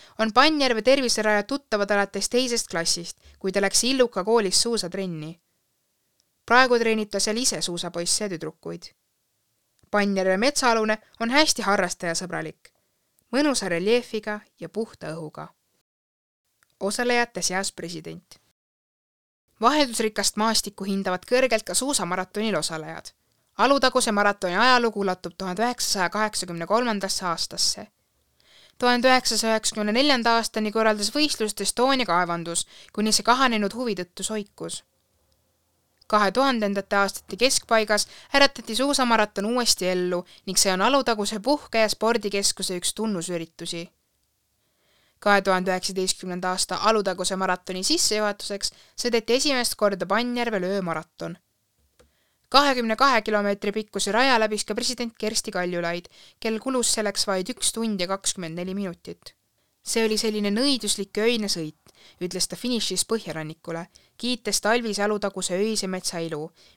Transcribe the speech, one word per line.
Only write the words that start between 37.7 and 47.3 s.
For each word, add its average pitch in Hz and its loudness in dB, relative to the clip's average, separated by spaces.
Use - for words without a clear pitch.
äratati 269 2
suusamaraton 233 2
uuesti 233 0
ellu 180 -2
ning 185 -6
see 190 4
on 185 0
Alutaguse 220 0
puhke- 233 0
ja 214 2
spordikeskuse 202 -2
üks - -4
tunnusüritusi. 175 -6
Kahe 202 4
tuhande 190 2
üheksateistkümnenda 185 -4
aasta 185 -4
Alutaguse 196 0